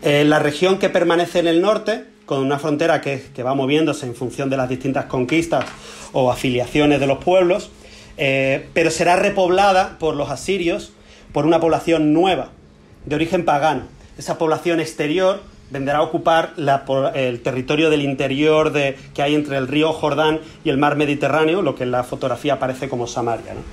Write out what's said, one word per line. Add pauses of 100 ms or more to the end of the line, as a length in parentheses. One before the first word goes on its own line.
Eh,
la
región
que
permanece
en
el
norte (140)
con
una
frontera
que, (120)
que
va
moviéndose
en
función
de
las
distintas
conquistas (480)
o
afiliaciones
de
los
pueblos, (460)
eh,
pero
será
repoblada
por
los
asirios (400)
por
una
población
nueva, (560)
de
origen
pagano. (340)
Esa
población
exterior (300)
vendrá
a
ocupar
la
po-,
el
territorio
del
interior
de, (200)
que
hay
entre
el
río
Jordán (240)
y
el
mar
Mediterráneo,
lo
que
en
la
fotografía
aparece
como
Samaria,
¿no? (100)